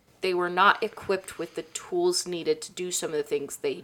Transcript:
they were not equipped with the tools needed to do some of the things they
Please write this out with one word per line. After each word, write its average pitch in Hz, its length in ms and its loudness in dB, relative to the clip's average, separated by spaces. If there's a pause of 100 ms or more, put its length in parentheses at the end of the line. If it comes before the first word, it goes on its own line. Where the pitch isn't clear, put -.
(220)
they 190 120 2
were 175 160 2
not 185 340 6
equipped - 540 -4
with 170 180 -8
the 160 80 -4
tools 175 640 0
needed 156 340 0
to - 100 -14
do 180 200 -6
some 170 200 -4
of 151 60 -2
the 147 60 0
things 143 340 -4
they 139 260 -4